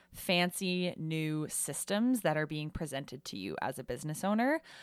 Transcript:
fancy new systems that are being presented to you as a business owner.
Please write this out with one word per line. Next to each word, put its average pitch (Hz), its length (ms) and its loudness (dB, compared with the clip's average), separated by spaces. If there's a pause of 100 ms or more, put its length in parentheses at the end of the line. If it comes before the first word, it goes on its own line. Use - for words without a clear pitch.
(140)
fancy 180 800 2
new 156 540 0
systems 214 720 0
that 156 160 4
are 151 100 2
being 151 220 -2
presented 143 560 -6
to - 120 -8
you 92 240 -4
as 131 160 -2
a 131 60 -8
business 147 400 -4
owner. 233 380 4 (220)